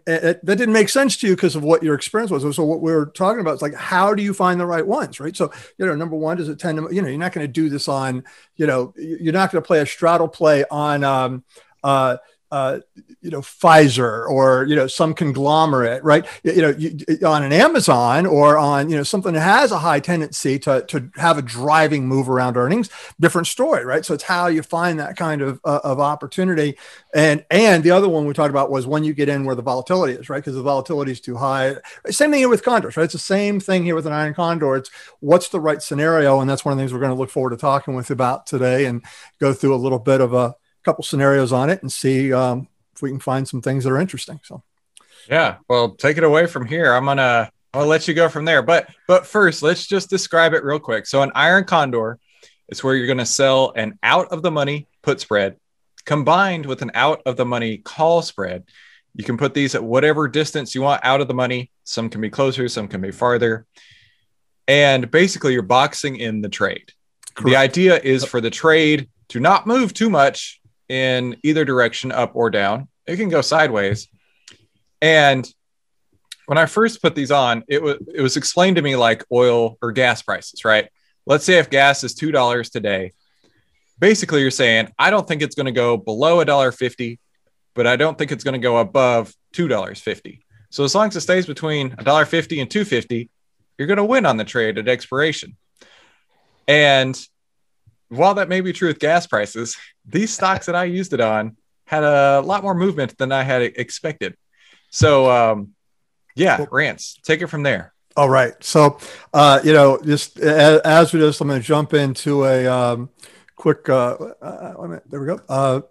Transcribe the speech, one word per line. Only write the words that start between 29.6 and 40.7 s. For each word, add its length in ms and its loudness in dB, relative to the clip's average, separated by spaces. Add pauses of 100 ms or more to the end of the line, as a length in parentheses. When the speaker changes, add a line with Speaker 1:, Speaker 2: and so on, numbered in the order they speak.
Speaker 1:
volatility 500 -2
is, 160 -14
right? 140 -8
'Cause 100 -10
the 80 -8
volatility 500 -4
is 80 -12
too 160 -12
high. 400 -2 (340)
Same 220 2
thing 80 2
here 100 2
with 140 2
condors, 320 0
right? 100 0
It's 80 -6
the 60 -10
same 400 -2
thing 240 -2
here 120 -2
with 100 -6
an 80 -6
iron 220 -4
condor. 400 -2
It's 160 -8 (280)
what's 300 2
the 100 -6
right 220 -2
scenario? 580 2
And 100 -2
that's 140 -4
one 80 -2
of 60 -2
the 60 -4
things 100 -6
we're 60 -8
gonna 160 -2
look 160 -6
forward 180 -4
to 80 -6
talking 380 -4
with 140 -8
you 40 -6
about 320 -2
today 400 0
and 180 -6 (360)
go 120 2
through 220 0
a 40 2
little 220 -2
bit 220 2
of 120 0
a 220 0 (280)